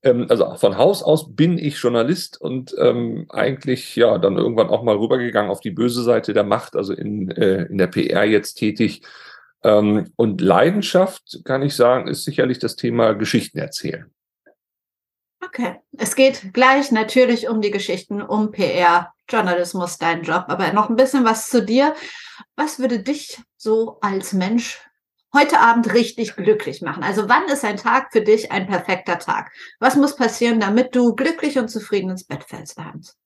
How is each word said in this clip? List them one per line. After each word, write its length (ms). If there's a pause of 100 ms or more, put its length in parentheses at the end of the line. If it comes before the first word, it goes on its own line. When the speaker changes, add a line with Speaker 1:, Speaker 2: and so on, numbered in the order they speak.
Speaker 1:
Ähm, 260
also 280
von 200
Haus 260
aus 320
bin 240
ich 200
Journalist 600
und, 360
ähm, 540
eigentlich, 640
ja, 220
dann 180
irgendwann 320
auch 140
mal 140
rübergegangen 540
auf 100
die 100
böse 320
Seite 320
der 100
Macht, 320
also 160
in, 380
äh, 320
in 160
der 80
P 220
R 160
jetzt 300
tätig. 480 (600)
Ähm, 540
und 260
Leidenschaft, 1000
kann 180
ich 140
sagen, 320
ist 160
sicherlich 340
das 160
Thema 400
Geschichten 440
erzählen. 540 (1300)
Speaker 2:
Okay, 340 (200)
es 200
geht 360
gleich 380
natürlich 580
um 140
die 80
Geschichten, 500
um 300
P 220
R, 400 (180)
Journalismus, 680
dein 240
Job, 260
aber 240
noch 180
ein 60
bisschen 280
was 240
zu 140
dir. 320 (640)
Was 240
würde 180
dich 420 (160)
so 460
als 320
Mensch 460 (560)
heute 220
Abend 360
richtig 420
glücklich 440
machen? 220
Also 260
wann 200
ist 160
ein 120
Tag 360
für 80
dich 320
ein 160
perfekter 500
Tag? 320 (300)
Was 160
muss 180
passieren, 460
damit 340
du 220
glücklich 420
und 100
zufrieden 420
ins 140
Bett 200
fällst 340
abends? 480